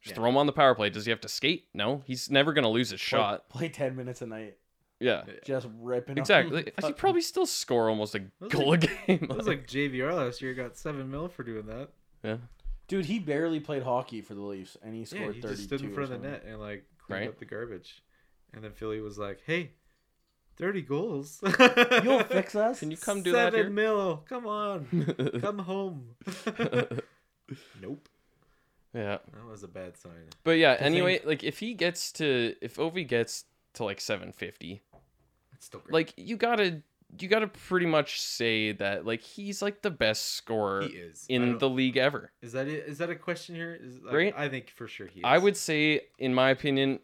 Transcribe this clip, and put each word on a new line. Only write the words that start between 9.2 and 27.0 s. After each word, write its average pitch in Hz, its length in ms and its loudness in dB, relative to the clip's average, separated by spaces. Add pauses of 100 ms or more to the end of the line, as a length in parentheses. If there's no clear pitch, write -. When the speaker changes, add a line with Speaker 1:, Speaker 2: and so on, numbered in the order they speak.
Speaker 2:
that 127 100 -4
was 113 100 0
like 135 200 -2
J 143 200 0
V 127 140 -4
R 147 140 0
last 127 260 -2
year. 131 120 -6
Got 123 240 -8
seven 139 340 -8
mil 151 160 -6
for 175 160 -12
doing 110 240 -8
that. 117 220 -12 (340)
Speaker 1:
Yeah. 110 140 -4 (500)
Speaker 3:
Dude, 190 180 0
he 196 120 -2
barely 160 420 0
played 143 220 -6
hockey 123 400 -2
for 104 140 -16
the 101 80 -10
Leafs, 98 400 -10
and 110 100 -14
he 113 60 -10
Speaker 2:
Yeah, 113 80 -10
Speaker 3:
scored 160 280 -8
Speaker 2:
he 120 60 -14
just 104 220 -8
stood 135 180 -6
in 139 60 -8
Speaker 3:
thirty-two 101 40 -10
or 98 40 -10
Speaker 2:
front 135 180 -6
of 120 80 -10
the 131 80 -10
Speaker 3:
something. - 20 -8
Speaker 2:
net - 120 -12 (100)
and, 107 80 -14
like, 104 240 -12 (140)
cleaned 98 220 -8
Speaker 1:
Right. - 80 -6
Speaker 2:
up - 100 -16
the - 60 -14
garbage. 107 580 -12 (500)
And 110 100 -16
then 104 100 -14
Philly 110 280 -6
was 104 160 -10
like, 101 300 -8
"Hey, 165 240 -2 (840)
thirty 185 280 -4
goals." 143 580 -4
<laughs> 240 640 8
Speaker 3:
You'll 247 220 6
fix 190 300 0
us? 220 240 2
Speaker 1:
Can 156 120 -6
you 160 60 -8
come 202 260 -4
do 175 80 0
that 180 220 4
Speaker 2:
Seven 226 60 4
Speaker 1:
here? 202 120 2
Speaker 2:
mil. 202 460 0 (120)
Come 247 160 -8
on. 208 400 -4 (460)
Speaker 1:
<laughs> 120 100 -4
Speaker 2:
Come 202 180 -2
home. 180 560 -6 (300)
<laughs> - 540 -2 (840)